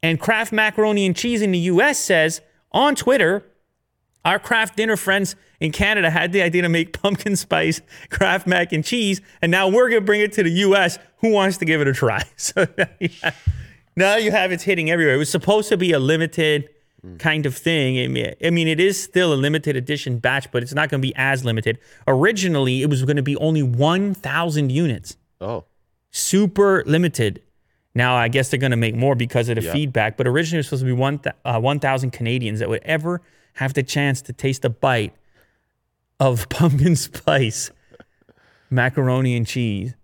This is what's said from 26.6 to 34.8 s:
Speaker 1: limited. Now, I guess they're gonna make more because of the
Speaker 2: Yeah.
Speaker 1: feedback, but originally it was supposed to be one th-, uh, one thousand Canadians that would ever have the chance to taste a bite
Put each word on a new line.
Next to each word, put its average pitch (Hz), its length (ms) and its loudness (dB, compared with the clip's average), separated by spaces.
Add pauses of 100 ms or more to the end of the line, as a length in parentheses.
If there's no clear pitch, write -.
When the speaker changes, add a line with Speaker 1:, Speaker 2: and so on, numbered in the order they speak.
Speaker 1:
limited. 147 540 0 (540)
Now, 123 220 2
I 117 120 2
guess 131 220 0
they're 131 100 -2
gonna 127 160 0
make 113 180 0
more 131 200 2
because 120 340 -2
of 117 80 0
the 110 60 -2
Speaker 2:
Yeah. 82 100 -4
Speaker 1:
feedback, 120 460 -2
but 123 100 0
originally 160 300 0
it - 20 -2
was 135 60 -4
supposed 131 160 -4
to 131 40 -2
be 127 60 0
one 135 280 0
th-, - 220 -6
uh, 123 160 -2
one 139 220 0
thousand 135 300 -2
Canadians 117 480 -4
that 107 100 -4
would 110 160 -4
ever 160 380 -2 (320)
have 135 180 -4
the 139 100 0
chance 139 380 0
to - 140 -12
taste 135 320 -4
a - 20 2
bite 117 460 -2 (1040)